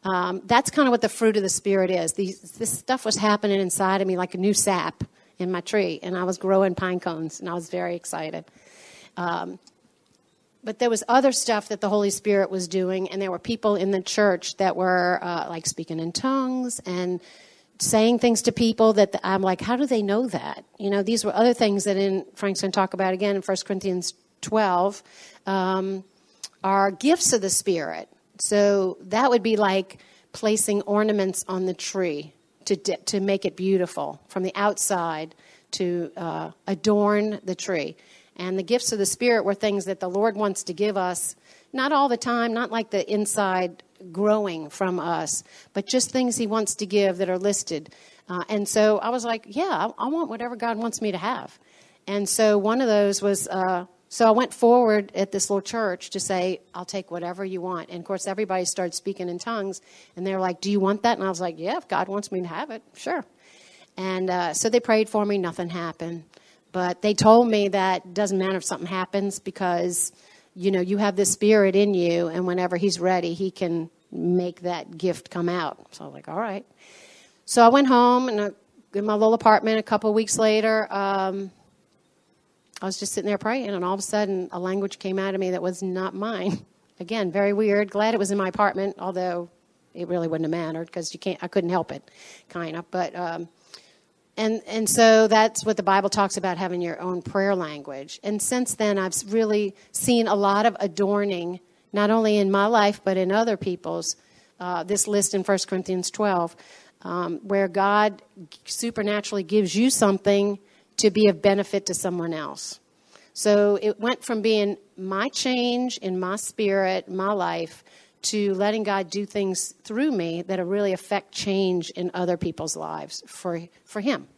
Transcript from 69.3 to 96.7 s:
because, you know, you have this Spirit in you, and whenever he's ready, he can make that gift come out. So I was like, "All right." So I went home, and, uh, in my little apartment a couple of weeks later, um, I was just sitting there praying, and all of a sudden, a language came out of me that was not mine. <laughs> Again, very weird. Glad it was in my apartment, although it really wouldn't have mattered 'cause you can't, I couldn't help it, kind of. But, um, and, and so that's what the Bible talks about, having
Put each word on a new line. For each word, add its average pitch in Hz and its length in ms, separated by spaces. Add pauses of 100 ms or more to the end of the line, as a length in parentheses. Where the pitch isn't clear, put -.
because, 180 720 (440)
you 190 160
know, 190 100
you 185 160
have 202 200
this 190 140
Spirit 208 460
in 208 160
you, 170 360
and 180 180
whenever 180 320
he's 175 200
ready, 175 360
he 190 160
can 170 400 (200)
make 180 520
that 175 340
gift 170 340
come 175 200
out. 170 440
So 151 100
I - 20
was 143 80
like, 143 140
"All 160 100
right." 214 260 (800)
So - 180
I 233 60
went 269 200
home, 247 420
and, 208 100
uh, 208 100 (440)
in 202 100
my 214 80
little 220 220
apartment 220 460
a - 20
couple 214 260
of 208 80
weeks 220 220
later, 220 520
um, 196 600 (1300)
I 185 60
was 190 120
just 196 140
sitting 196 160
there 202 80
praying, 233 320
and 185 160
all 185 80
of 196 80
a - 20
sudden, 196 480
a 175 80
language 190 400
came 190 200
out 190 160
of 190 60
me 185 100
that 180 100
was 180 220
not 185 320
mine. 196 500 (160)
<laughs> - 200
Again, 190 300
very 202 220
weird. 208 380
Glad 220 240
it 220 40
was 190 120
in 202 80
my 190 100
apartment, 196 500
although 180 520 (420)
it 170 160
really 170 180
wouldn't 160 240
have 170 80
mattered 165 320
'cause 165 220
you - 80
can't, - 220
I 180 60
couldn't 175 220
help 170 220
it, - 180 (380)
kind 165 280
of. 175 140
But, 180 240
um, 170 340 (840)
and, 220 320
and 214 220
so 220 400
that's 220 360
what 214 120
the 208 60
Bible 196 260
talks 196 300
about, 180 180
having 180 240